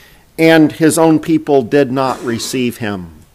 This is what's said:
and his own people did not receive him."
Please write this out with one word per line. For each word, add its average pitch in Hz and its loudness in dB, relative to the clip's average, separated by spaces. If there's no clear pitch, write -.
and 160 4
his 160 0
own 160 2
people 151 0
did 131 0
not 131 -4
receive 120 -6
him." 101 -8